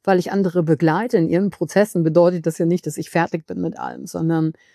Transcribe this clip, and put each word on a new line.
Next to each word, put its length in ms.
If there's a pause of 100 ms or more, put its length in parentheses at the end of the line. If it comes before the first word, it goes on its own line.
weil 140
ich 140
andere 320
begleite 540
in 120
ihren 220
Prozessen, 500
bedeutet 460
das 100
ja 80
nicht, 220
dass 100
ich 140
fertig 340
bin 160
mit 160
allem, 300
sondern 460 (220)